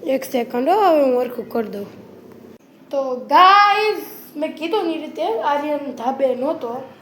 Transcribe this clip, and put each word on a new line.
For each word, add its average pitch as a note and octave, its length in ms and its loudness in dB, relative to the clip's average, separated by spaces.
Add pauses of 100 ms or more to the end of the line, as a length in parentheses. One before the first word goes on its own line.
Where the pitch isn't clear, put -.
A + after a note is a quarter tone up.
એક C4+ 160 0
સેકન્ડ B3 460 -2
હો, G4+ 120 4
હવે D#4+ 220 6
હું B3 180 2
હરખું B3 280 -6
કરી A#3 180 -2
દઉં. G3+ 180 -10 (1040)
તો C4 240 -2
ગાઈસ, G4 920 4 (320)
મેં D4 180 -6
કીધું E4+ 300 -4
ને E4 80 -2
એ D4+ 80 -8
રીતે D#4+ 380 -4
આર્યન D4 380 -2
ધાબે C4 580 -2
નહોતો B3+ 540 -6 (120)